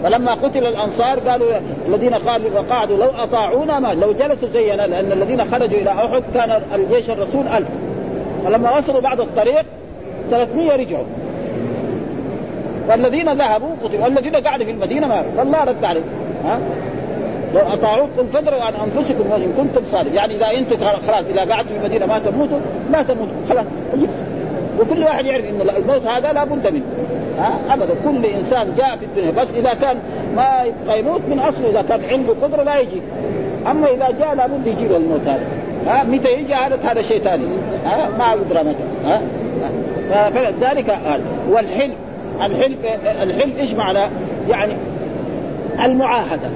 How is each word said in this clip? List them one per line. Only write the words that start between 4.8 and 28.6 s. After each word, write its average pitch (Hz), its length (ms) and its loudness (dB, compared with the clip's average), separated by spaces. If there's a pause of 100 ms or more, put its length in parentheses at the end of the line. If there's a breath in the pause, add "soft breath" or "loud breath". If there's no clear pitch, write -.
لأن 190 240 0
الذين 202 400 2
خرجوا 220 280 2
إلى 196 100 2
أحد 226 340 2 (100)
كان 226 280 2 (140)
الجيش 214 340 2
الرسول 233 380 -2
ألف، 214 200 0 (760)
فلما 233 320 4
وصلوا 277 240 2
بعد 254 180 0
الطريق 233 460 2 (680)
ثلاثمية 247 440 2
رجعوا، 170 300 -2 (1800)
والذين 254 440 2
ذهبوا 254 360 0 (140)
قتلوا، 208 200 -2
والذين 269 320 0
قعدوا 262 300 0
في 214 60 -6
المدينة 226 360 -2
ما، 202 160 0 (140)
فالله 277 260 2
رد 247 220 0
عليه. 170 160 0 (440)
ها؟ 214 140 0 (960)
"لو 190 60 6 (120)
أطاعوكم 240 600 2
فادروا 294 280 2
عن 220 120 -2
أنفسكم 214 580 0
وإن 196 260 0
كنتم 262 240 2 (100)
صادقين". 160 240 0
يعني 208 200 0
إذا 214 220 2
أنتم 247 280 0
خلاص، 202 380 2 (100)
إذا 190 200 2
قعدتوا - 180 -2
في 208 60 -6
المدينة 202 280 0
ما 214 140 2
تموتوا، 240 380 0 (340)
ما 302 120 4
تموتوا، 220 300 -2 (160)
خلاص، 240 160 2 (280)
أجلسوا. - 320 0 (540)
وكل 311 240 2
واحد 277 220 2
يعرف 262 200 0
إن 202 320 0
الموت 226 300 2
هذا 247 260 0
لا 285 100 2
بد 285 240 0
منه. 147 160 0 (560)
ها؟ 214 340 0
أبدا، 190 200 2 (120)
كل 269 200 2
إنسان 202 520 0